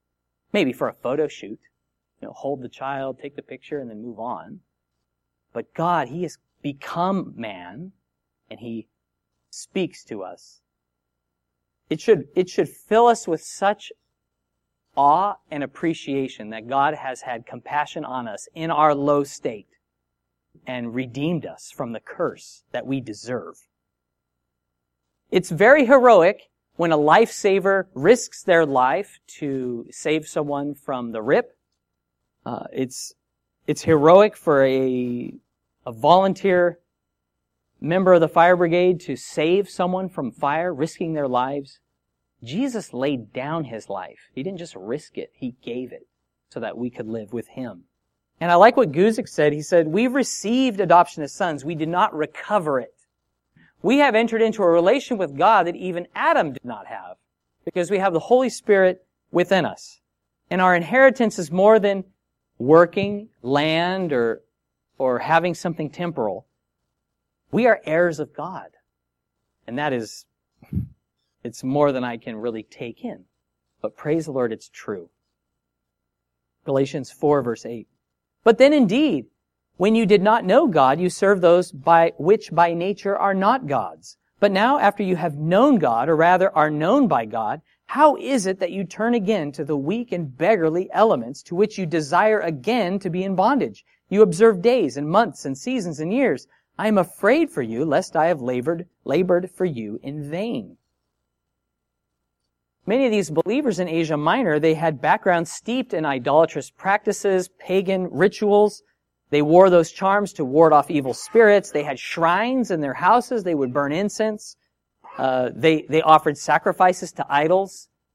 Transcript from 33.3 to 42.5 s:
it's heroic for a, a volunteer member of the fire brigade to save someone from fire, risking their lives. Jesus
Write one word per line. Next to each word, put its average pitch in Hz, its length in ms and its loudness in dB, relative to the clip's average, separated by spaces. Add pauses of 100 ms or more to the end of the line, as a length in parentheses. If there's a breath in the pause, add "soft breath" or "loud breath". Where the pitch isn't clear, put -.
it's 151 160 -6
heroic 165 540 6
for 139 280 2
a, 127 680 -2 (540)
a 123 60 -10
volunteer 180 840 2 (1040)
member 185 320 2
of 170 80 8
the 160 80 2
fire 175 260 6
brigade 175 460 2
to 135 160 -10
save 180 520 -2
someone 185 400 -4
from 135 220 -8
fire, 160 420 -4
risking 160 420 -6
their 143 140 -4
lives. 135 520 -4 (640)
Jesus 175 500 -6